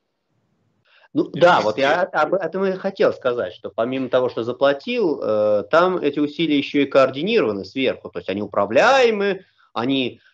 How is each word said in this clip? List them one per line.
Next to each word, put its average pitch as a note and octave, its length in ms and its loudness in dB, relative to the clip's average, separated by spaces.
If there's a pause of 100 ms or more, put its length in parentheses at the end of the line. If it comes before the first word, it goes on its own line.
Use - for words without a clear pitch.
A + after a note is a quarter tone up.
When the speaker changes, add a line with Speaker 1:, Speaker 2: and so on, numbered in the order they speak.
(1120)
Speaker 1:
Ну D3+ 180 -2
Speaker 2:
Это - 100 -8
Speaker 1:
да, F3 140 8
Speaker 2:
везде. A2+ 100 2
Speaker 1:
вот A2 140 -2
я D3 240 2
об D#3 320 -2
этом F#3 320 -4
и F#3 60 0
хотел F#3+ 420 0
сказать, A#2+ 400 -4
что - 160 -12
помимо C3 400 -4
того, B2+ 180 2
что - 160 -4
заплатил, C#3+ 800 0
э, G#2+ 480 0
там F3+ 260 4
эти D3 220 -2
усилия D3 400 -2
еще C#3 220 0
и C#3+ 40 4
координированы C3+ 800 0
сверху, A2+ 460 -4
то - 80 -10
есть E2+ 100 -8
они G2 140 -4
управляемы, G3 1040 2 (260)
они, B2+ 480 -2 (140)